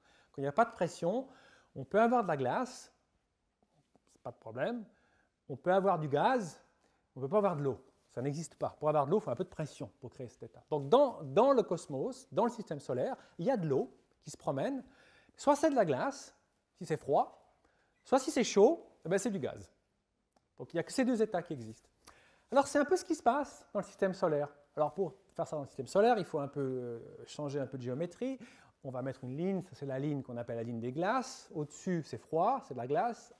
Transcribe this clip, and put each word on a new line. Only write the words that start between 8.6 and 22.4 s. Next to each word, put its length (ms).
Pour 80
avoir 160
de 60
l'eau, 80
il 20
faut 100
un 60
peu 80
de 60
pression 400
pour 80
créer 180
cet 160
état. 280
Donc 180
dans, 340
dans 300
le 100
cosmos, 720
dans 140
le 40
système 300
solaire, 340
il 80
y 60
a 80
de 100
l'eau 260
qui 80
se 80
promène. 440
Soit 180
c'est 140
de 60
la 100
glace, 500
si 80
c'est 100
froid, 580
soit 140
si 120
c'est 120
chaud, 440
eh 60
ben, 80
c'est 100
du 100
gaz. 320
Donc 160
il 40
n'y 40
a 20
que 120
ces 100
deux 160
états 220
qui 100
existent. 380